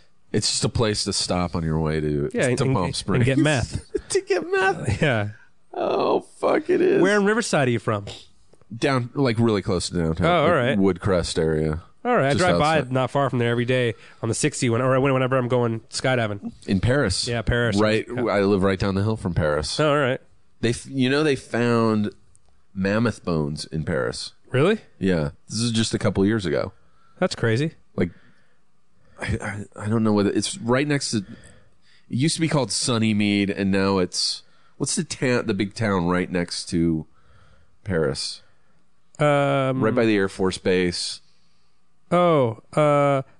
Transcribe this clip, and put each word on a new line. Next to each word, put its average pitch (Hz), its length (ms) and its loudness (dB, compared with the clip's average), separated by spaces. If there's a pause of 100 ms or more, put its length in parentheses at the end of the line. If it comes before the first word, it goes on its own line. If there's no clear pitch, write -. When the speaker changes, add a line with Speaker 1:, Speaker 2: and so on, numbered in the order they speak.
(320)
Speaker 1:
It's - 180 -2
just - 140 -2
a 127 40 0
place 107 360 0
to 101 80 -2
stop 90 420 -2
on 87 80 -2
your 80 160 0
way 78 220 0
to, 73 340 -2
Speaker 2:
yeah, 139 200 0
Speaker 1:
to - 100 0
Speaker 2:
and, 131 100 0
Speaker 1:
Palm 95 120 0
Speaker 2:
and, 87 100 -6
Speaker 1:
Springs. - 240 -2
Speaker 2:
and 117 40 4
get 131 140 2
meth. 143 460 0 (240)
Speaker 1:
<laughs> - 20 -
To 381 100 0
get 370 300 -2
meth. 381 520 0
Speaker 2:
<laughs> - 0 -
Yeah. 117 260 2 (440)
Speaker 1:
Oh - 480 0
fuck, - 480 -2
it - 120 4
is. - 200 4
Speaker 2:
Where 196 160 4
in 202 80 4
Riverside 196 440 2
are - 20 2
you 117 80 0
from? 104 280 -4 (720)
Speaker 1:
Down, 123 380 0
like, 127 240 0
really 113 240 4
close 90 260 -2
to - 80 -6
downtown. 82 300 0
Speaker 2:
Oh, 165 40 4 (120)
all - 60 2
Speaker 1:
Like, 175 60 4
Speaker 2:
right. 131 240 0
Speaker 1:
Woodcrest 92 600 2
area. 78 440 0 (220)
Speaker 2:
All 247 120 0
right, 143 100 2
I 139 60 2
Speaker 1:
Just 139 80 2
Speaker 2:
drive 175 180 4
by 156 200 2
Speaker 1:
outside. 127 140 -4
Speaker 2:
not 127 180 0
far 139 200 0
from 131 80 -2
there 120 120 0
every 120 140 0
day 123 300 0 (260)
on 113 80 -4
the 120 60 -2
sixty - 340 -2
when, 117 140 2
or 131 180 2
when, 135 140 2
whenever 131 240 0
I'm 123 100 0
going 120 320 0 (100)
skydiving. 120 600 -2 (140)
Speaker 1:
In 98 140 0
Paris. 123 460 0
Speaker 2:
Yeah, 120 140 -2
Paris. 117 380 2
Speaker 1:
Right. 107 280 2
Speaker 2:
Yeah. 120 200 -4
Speaker 1:
I 101 160 2
live 98 200 4
right 98 160 2
down 98 160 0
the 98 80 0
hill 110 140 -2
from 95 160 -6
Paris. 76 480 0
Speaker 2:
Oh, 151 80 2
all 143 100 2
right. 131 220 0 (400)
Speaker 1:
They, 117 100 0
f-, - 160 -6
you 131 220 0
know, 139 140 2
they 151 140 2
found 113 760 0 (640)
mammoth 101 500 0
bones 78 420 -2
in 78 180 -6
Paris. 64 480 -4 (180)
Speaker 2:
Really? 175 300 0 (180)
Speaker 1:
Yeah. 85 320 0 (180)
This 110 120 -6
is 120 120 -2
just 110 220 0
a 110 40 -2
couple 98 280 0
years 107 180 0
ago. 69 280 -2 (460)
Speaker 2:
That's - 160 -2
crazy. 123 380 -2 (240)
Speaker 1:
Like, 87 140 0 (1120)
I, - 200 -4
I, 104 240 -8 (200)
I 104 40 -4
don't 113 160 2
know 107 80 4
what 104 140 4
it, 98 100 0
it's - 220 -2
right 127 280 0
next 143 260 -2
to. 117 60 -2
It 98 60 -4 (840)
used 147 260 0
to - 60 -6
be 165 80 0
called 139 200 0
Sunnymead, 104 880 0
and 98 160 0
now 98 260 2
it's, - 440 -2 (340)
what's - 180 -4
the 180 100 -2
town, 127 420 -2
the 110 80 0
big 98 200 -2
town 98 320 0
right 90 240 0
next - 360 -4
to 82 400 0 (760)
Paris? 78 600 -4 (760)
Speaker 2:
Um, 139 640 0
Speaker 1:
Right 110 120 0
by 117 100 2
the 110 120 2
Air 98 120 2
Force 95 300 -2
Base. 92 640 -2 (880)
Speaker 2:
Oh, 160 480 2 (160)
uh, 143 480 2 (180)